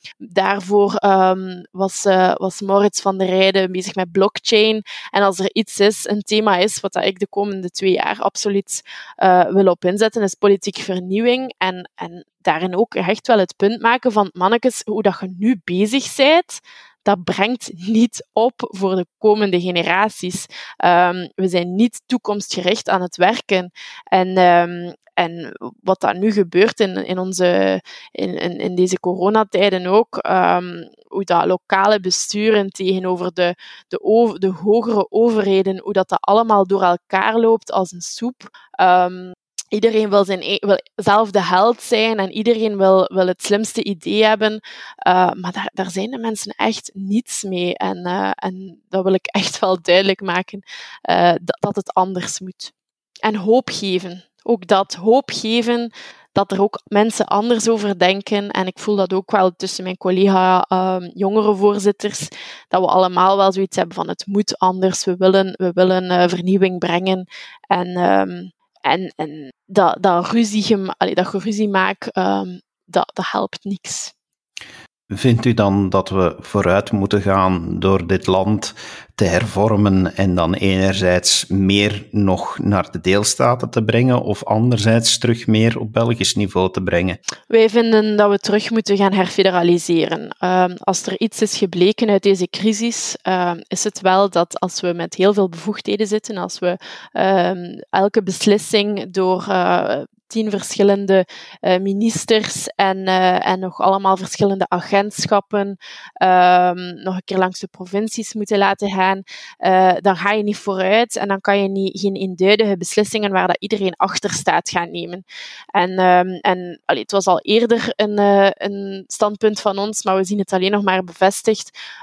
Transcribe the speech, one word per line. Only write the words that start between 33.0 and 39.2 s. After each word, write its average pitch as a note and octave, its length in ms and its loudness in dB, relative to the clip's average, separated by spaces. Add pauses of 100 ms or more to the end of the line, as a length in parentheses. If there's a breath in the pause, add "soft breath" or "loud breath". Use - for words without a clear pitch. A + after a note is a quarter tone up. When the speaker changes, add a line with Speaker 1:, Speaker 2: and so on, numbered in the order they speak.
Speaker 1:
de, F3 200 0 (340 loud breath)
de - 120 -8
ov-, A3 340 2
de F#3+ 160 -2
hogere G#3 600 0
overheden, G3 680 2
hoe - 140 -8
dat, F#3+ 160 0
dat - 120 -4
allemaal G#3 460 2
door F#3+ 160 0
elkaar F#3+ 560 0
loopt A3+ 340 2
als F#3 200 -2
een F3 80 -18
soep. - 680 -12
Ehm, F3+ 600 2 (380)